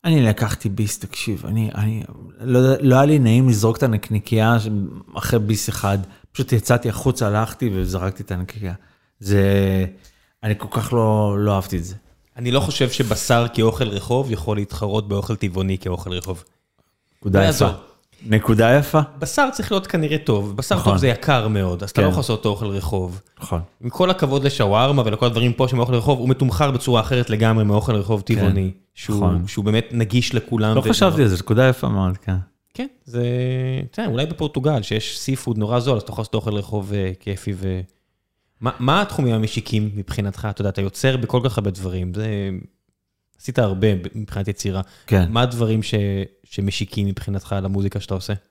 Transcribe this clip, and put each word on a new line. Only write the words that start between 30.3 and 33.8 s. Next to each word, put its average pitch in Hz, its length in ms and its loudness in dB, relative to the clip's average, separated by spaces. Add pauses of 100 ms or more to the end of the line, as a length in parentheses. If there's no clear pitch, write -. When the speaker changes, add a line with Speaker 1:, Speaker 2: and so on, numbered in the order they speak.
Speaker 2:
לכולם 110 400 0
Speaker 1:
לא - 40 4
Speaker 2:
ו- 101 100 -2
Speaker 1:
חשבתי 156 320 4
על 123 60 6
זה, 95 80 4
נקודה 113 340 4
יפה 123 200 0
מאוד, 95 280 0
כן. - 180 -4 (380)
Speaker 2:
כן, 254 140 -8 (180)
זה... 120 180 -4 (680)